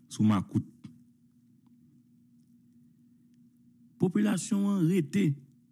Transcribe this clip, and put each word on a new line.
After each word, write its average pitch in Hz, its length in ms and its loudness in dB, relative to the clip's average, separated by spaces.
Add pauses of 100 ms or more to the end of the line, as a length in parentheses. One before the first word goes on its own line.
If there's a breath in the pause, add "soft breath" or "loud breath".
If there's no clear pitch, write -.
(100)
sou 107 160 0
Makout. - 380 0 (3250)
Population 202 720 0
an 190 180 0
rete, 180 400 0 (420)